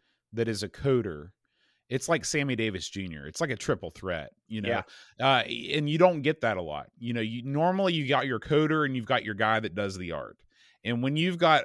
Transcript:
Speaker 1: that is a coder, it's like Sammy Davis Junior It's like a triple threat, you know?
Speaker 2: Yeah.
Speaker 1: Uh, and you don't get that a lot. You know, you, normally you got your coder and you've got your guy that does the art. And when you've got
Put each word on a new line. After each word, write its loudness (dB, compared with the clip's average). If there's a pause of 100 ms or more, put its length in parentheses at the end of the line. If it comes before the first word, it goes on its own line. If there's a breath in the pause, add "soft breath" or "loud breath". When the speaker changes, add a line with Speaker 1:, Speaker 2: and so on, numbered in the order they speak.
(320)
Speaker 1:
that 0
is -4
a -6
coder, -2 (580)
it's -4
like 2
Sammy 0
Davis -2
Junior -8
It's -8
like -2
a -4
triple -2
threat, -6 (160)
you -6
know? -6
Speaker 2:
Yeah. 0 (360 loud breath)
Speaker 1:
Uh, 4
and -2
you 0
don't 6
get 0
that 2
a -4
lot. -8 (140)
You -6
know, 0
you, -4
normally 2
you 0
got 2
your -2
coder 2
and -2
you've -4
got 0
your -4
guy 2
that -4
does -2
the -6
art. -8 (480 soft breath)
And 0
when 0
you've 2
got 6